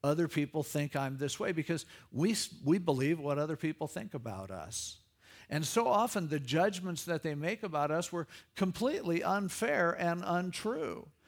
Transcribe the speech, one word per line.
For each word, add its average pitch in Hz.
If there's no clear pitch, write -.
other 156
people 147
think 147
I'm 135
this 139
way, -
because 160
we 180
s-, -
we 160
believe 156
what 143
other 151
people 156
think 202
about 95
us. 92
And 156
so 226
often 208
the 147
judgments 180
that 165
they 151
make 180
about 151
us 170
were 170
completely 190
unfair 190
and 175
untrue. 180